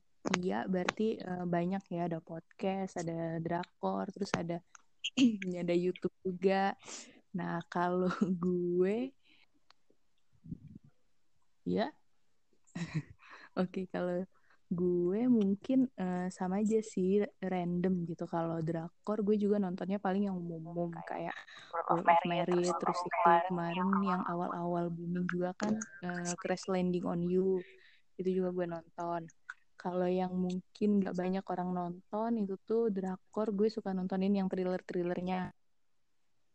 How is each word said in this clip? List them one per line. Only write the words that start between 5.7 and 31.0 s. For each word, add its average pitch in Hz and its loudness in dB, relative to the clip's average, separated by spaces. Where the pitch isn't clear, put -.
YouTube 180 0
juga. 190 2
Nah, 170 -2
kalau 180 2
<laughs> 180 0
gue, 185 2
ya. 196 -2
<laughs> 165 -6
Oke, 185 -4
kalau 180 -2
gue 175 0
mungkin, 233 4
eh, 180 -2
sama 185 -2
aja 214 2
sih, 196 2
random 180 0
gitu. 170 -6
Kalau 165 -2
drakor 165 -4
gue 208 4
juga 208 2
nontonnya 185 -2
paling 196 2
yang 190 -2
umum-umum, 170 -4
kayak - -6
World 170 2
of 170 8
Merit, 175 2
terus 180 0
itu 175 -2
kemarin 175 0
yang 185 0
awal-awal 175 -2
booming 175 -4
juga 180 0
kan, 214 0
eh, 175 -4
Crash - -2
Landing 180 0
on 175 -2
You. 185 2
Itu 185 -2
juga 185 2
gue 180 -2
nonton. 170 -6
Kalau 180 0
yang 185 2
mungkin 185 0
nggak 190 2